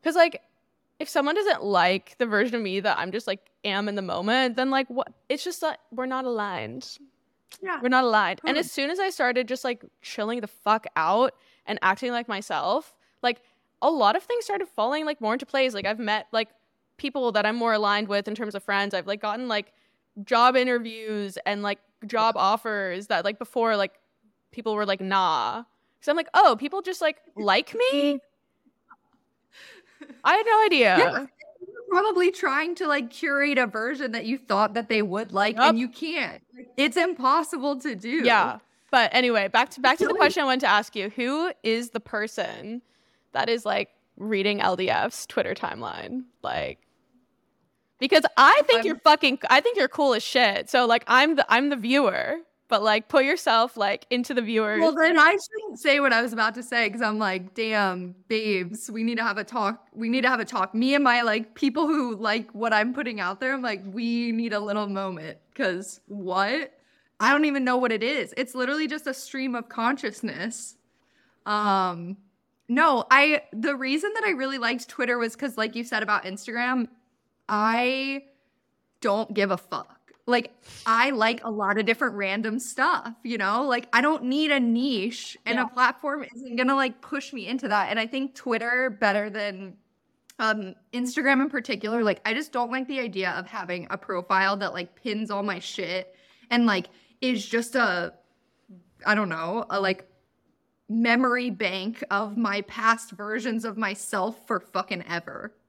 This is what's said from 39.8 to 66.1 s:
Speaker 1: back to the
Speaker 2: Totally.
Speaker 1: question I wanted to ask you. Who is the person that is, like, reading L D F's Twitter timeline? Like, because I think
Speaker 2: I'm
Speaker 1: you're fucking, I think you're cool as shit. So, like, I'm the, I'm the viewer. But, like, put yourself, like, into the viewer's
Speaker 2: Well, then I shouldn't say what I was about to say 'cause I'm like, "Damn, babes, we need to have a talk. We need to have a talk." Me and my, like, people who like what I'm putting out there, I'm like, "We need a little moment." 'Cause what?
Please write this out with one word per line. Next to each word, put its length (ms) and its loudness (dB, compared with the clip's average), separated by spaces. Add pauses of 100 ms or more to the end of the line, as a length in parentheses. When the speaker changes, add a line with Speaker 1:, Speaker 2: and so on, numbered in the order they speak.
Speaker 1:
back 180 4
to 60 0
the 40 0
Speaker 2:
Totally. 100 0
Speaker 1:
question 240 4
I 40 0
wanted 140 2
to 80 2
ask 280 2
you. 140 -4
Who 420 -2 (100)
is 280 -2
the 100 -6
person 840 -8 (500)
that 160 0
is, 160 -2
like, 260 -2 (260)
reading 440 0
L 160 2
D 140 -2
F's 360 -2
Twitter 280 -4
timeline? 720 -8 (180)
Like, 380 -6 (1200)
because 240 4 (120)
I 300 10
think 140 6
Speaker 2:
I'm 60 -2
Speaker 1:
you're 120 -2
fucking, 400 4 (100)
I 120 8
think 180 -2
you're 100 2
cool 260 2
as 100 -2
shit. 440 2
So, 180 4
like, 200 4
I'm 300 6
the, 160 4
I'm 160 4
the 80 0
viewer. 640 2 (300)
But, 140 2
like, 260 2
put 180 4
yourself, 500 2
like, 320 -2
into 240 -2
the 80 0
viewer's 400 0
Speaker 2:
Well, 140 4
then 240 4
I 180 8
shouldn't 420 -10
say 220 4
what 140 4
I 80 2
was 100 -4
about 220 0
to 80 -10
say 260 -2
'cause 140 -4
I'm 160 0
like, 340 -2
"Damn, 600 -2 (140)
babes, 600 -2
we 120 -6
need 160 -2
to 40 -2
have 140 -2
a 80 -6
talk. 480 -4
We 160 -6
need 140 0
to 80 4
have 100 0
a 60 -4
talk." 280 -4
Me 200 2
and 100 4
my, 160 4
like, 340 -2
people 320 0
who 300 0
like 360 -2
what 200 -2
I'm 220 2
putting 260 -6
out 200 -4
there, 120 -2
I'm 80 -4
like, 240 -4
"We 480 -4
need 220 -2
a 60 -2
little 280 -4
moment." 480 -8 (180)
'Cause 520 -4
what? 640 -2 (480)